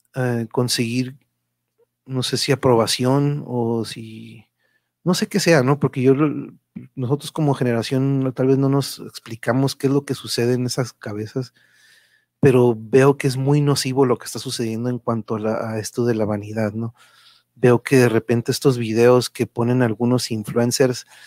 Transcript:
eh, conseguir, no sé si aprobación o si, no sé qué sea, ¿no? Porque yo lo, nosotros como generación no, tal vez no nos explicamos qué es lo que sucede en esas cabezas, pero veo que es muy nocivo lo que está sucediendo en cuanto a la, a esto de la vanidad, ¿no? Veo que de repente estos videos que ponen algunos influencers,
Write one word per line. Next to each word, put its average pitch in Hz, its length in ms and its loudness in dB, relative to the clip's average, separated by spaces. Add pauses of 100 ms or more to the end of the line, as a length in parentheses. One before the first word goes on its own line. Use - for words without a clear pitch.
(160)
eh, 120 360 -4
conseguir, 123 680 -2 (880)
no 131 180 -6
sé 123 140 -4
si - 140 -2
aprobación 131 960 2
o 117 380 -4
si, 113 600 -16 (560)
no 175 100 0
sé 208 140 -2
qué 202 120 -2
sea, 160 240 4
¿no? 139 160 2
Porque 135 220 -2
yo 131 140 6
lo, 139 380 -2 (420)
nosotros 139 360 -4
como 143 220 0
generación 131 680 0
no, 131 120 -2
tal 131 140 0
vez 135 100 4
no 139 120 2
nos 139 300 -2
explicamos 117 760 -4
qué - 120 -2
es 135 60 2
lo 143 120 0
que 135 100 -4
sucede 120 380 -2
en 123 120 -2
esas 123 280 -4
cabezas, 107 600 -10 (840)
pero 123 380 4
veo 135 400 4
que 143 100 -2
es 127 100 -2
muy 139 240 2
nocivo 135 440 2
lo 120 120 0
que - 80 -18
está - 140 -12
sucediendo 117 500 -6
en 123 100 -4
cuanto 113 360 -4
a 107 40 -6
la, 110 320 -4
a 113 80 -6
esto 120 260 -4
de 120 100 0
la 107 100 0
vanidad, 107 480 -4
¿no? 113 200 -8 (600)
Veo 120 280 4
que 139 140 2
de 123 120 6
repente 117 420 0
estos 127 260 2
videos 120 520 4
que - 180 -4
ponen 123 340 0
algunos 120 500 0
influencers, 120 720 -2 (220)